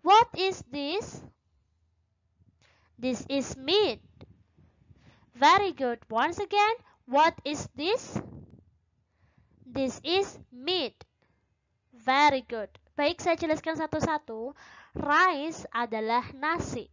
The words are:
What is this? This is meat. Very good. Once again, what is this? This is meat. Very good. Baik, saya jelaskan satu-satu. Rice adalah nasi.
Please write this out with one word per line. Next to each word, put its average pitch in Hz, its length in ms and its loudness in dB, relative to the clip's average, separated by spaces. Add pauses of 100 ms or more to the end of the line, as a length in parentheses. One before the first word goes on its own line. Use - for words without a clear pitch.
What 427 320 8
is 370 320 -2
this? 285 480 -6 (1800)
This 247 320 -4
is 269 320 -4
meat. 285 480 0 (1300)
Very 330 400 6
good. 240 240 -4 (100)
Once 277 300 0
again, 415 380 0 (340)
what 311 320 4
is 294 320 -6
this? 370 480 -4 (1400)
This 254 400 -4
is 381 320 -2 (160)
meat. 277 400 -4 (1120)
Very 269 400 4
good. 220 240 -8 (240)
Baik, 302 240 0
saya 349 160 0
jelaskan 320 480 -2
satu-satu. 302 720 -4 (400)
Rice 311 800 2
adalah 226 640 -2
nasi. 302 560 -4